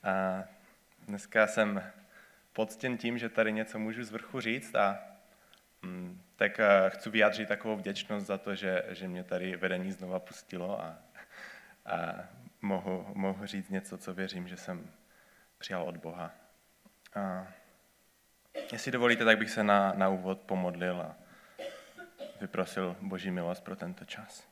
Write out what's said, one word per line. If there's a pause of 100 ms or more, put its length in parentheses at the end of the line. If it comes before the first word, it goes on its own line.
a (640)
dneska
jsem (680)
poctěn
tím,
že
tady
něco
můžu
z
vrchu
říct
a, (800)
mm, (140)
tak,
eh,
chci
vyjádřit
takovou
vděčnost
za
to,
že,
že
mě
tady
vedení
znova
pustilo
a, (880)
a (480)
mohu,
mohu
říct
něco,
co
věřím,
že
jsem (680)
přijal
od
Boha. (840)
A (1200)
jestli
dovolíte,
tak
bych
se
na,
na
úvod
pomodlil
a (1300)
vyprosil
Boží
milost
pro
tento
čas.